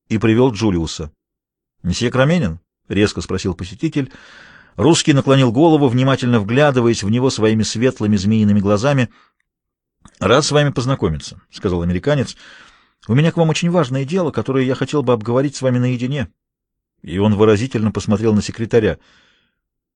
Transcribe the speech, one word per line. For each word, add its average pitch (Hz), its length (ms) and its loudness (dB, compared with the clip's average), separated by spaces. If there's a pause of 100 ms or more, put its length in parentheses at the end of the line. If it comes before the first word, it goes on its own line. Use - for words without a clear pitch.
и 110 100 -2
привел 117 340 4
Джулиуса. 87 600 -2 (680)
«Месье 113 280 -2
Караменин?» 127 480 0 (300)
резко 98 320 0
спросил 95 340 -4
посетитель. 139 560 -6 (680)
Русский 156 360 2
наклонил 135 400 2
голову, 147 360 4
внимательно 123 520 0
вглядываясь 120 600 0
в 98 80 -2
него 127 200 0
своими 110 320 0
светлыми 110 540 0
змеиными 104 440 2
глазами. 110 500 0 (1080)
«Рад 123 260 2
с - 60 -4
вами 143 200 0
познакомиться», 117 720 -4 (100)
сказал 90 320 -4
американец. 95 540 -2 (720)
«У 107 60 0
меня 156 160 2
к - 60 -6
вам 165 120 2
очень 170 220 -2
важное 139 340 -2
дело, 165 260 -2
которое 131 340 -2
я 127 100 0
хотел 139 280 -4
бы 123 100 0
обговорить 120 440 -2
с - 60 -12
вами 127 160 0
наедине». 123 500 -4 (760)
И 85 160 -8
он 107 160 2
выразительно 110 580 2
посмотрел 107 420 0
на 104 80 2
секретаря. 107 560 -2 (960)